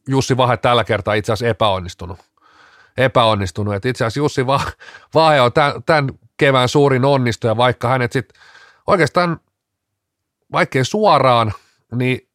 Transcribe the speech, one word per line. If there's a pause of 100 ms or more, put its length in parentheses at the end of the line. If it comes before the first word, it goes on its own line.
Jussi
Vahe
tällä
kertaa
itse
asiassa
epäonnistunut. (800)
Epäonnistunut.
Et
itse
asiassa
Jussi
Va-, (420)
Vahe
on
tä-,
tän (280)
kevään
suurin
onnistuja,
vaikka
hänet
sit (540)
oikeastaan, (1120)
vaikkei
suoraan, (420)
niin